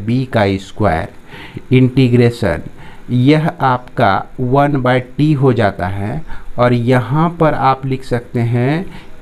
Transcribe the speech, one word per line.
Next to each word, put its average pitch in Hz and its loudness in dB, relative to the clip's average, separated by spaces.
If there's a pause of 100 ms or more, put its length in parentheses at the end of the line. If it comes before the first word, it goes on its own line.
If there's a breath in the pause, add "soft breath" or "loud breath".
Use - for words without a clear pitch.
b 127 0
का 107 2 (120)
स्क्वायर 92 -2 (640 loud breath)
integration, 120 2 (480 loud breath)
यह 147 4
आपका 123 0 (140)
one 139 2
by 123 2 (180)
t 151 4
हो 131 4
जाता 101 0
है 101 -4 (360 loud breath)
और 123 4
यहाँ 123 2 (120)
पर 156 2
आप 131 0
लिख 131 -4
सकते 120 -4
हैं 123 0 (360 loud breath)